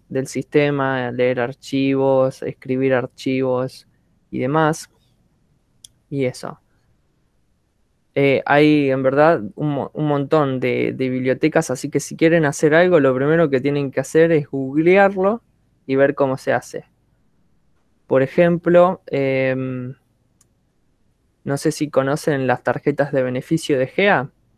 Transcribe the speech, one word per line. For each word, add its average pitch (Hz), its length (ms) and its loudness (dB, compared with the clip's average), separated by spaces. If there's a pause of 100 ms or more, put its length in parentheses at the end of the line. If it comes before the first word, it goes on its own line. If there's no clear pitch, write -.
del 135 200 -6
sistema, 135 840 -2
leer 123 300 -2
archivos, 135 1000 0
escribir 131 520 -2
archivos 127 920 -4 (440)
y 127 80 -8
demás. 151 500 0 (1200)
Y 139 160 -4
eso. - 340 -8 (1600)
Eh, 139 300 2
hay 147 460 4
en 135 120 -2
verdad 143 400 2 (120)
un 151 160 -4
mo-, 135 220 -4
un 151 160 -4
montón 143 500 0
de, 123 360 -2
de 131 160 -4
bibliotecas, 131 600 0
así 127 200 -6
que 147 100 -2
si - 160 -12
quieren 160 300 2
hacer 147 280 0
algo, 175 240 4
lo 135 160 4
primero 147 360 2
que 135 100 0
tienen 143 300 -2
que 135 100 -4
hacer 160 320 2
es 147 180 0
googlearlo 185 920 2 (440)
y 135 100 -2
ver 139 180 4
cómo 131 240 0
se - 140 -4
hace. - 340 -6 (1200)
Por 131 140 2
ejemplo, 175 880 2
em, 131 880 -4 (1500)
no 139 120 -2
sé 151 160 -2
si 147 160 -6
conocen 139 580 -2
las 123 160 -2
tarjetas 139 500 -2
de 135 100 0
beneficio 131 560 -2
de 131 80 0
gea. 175 420 0 (280)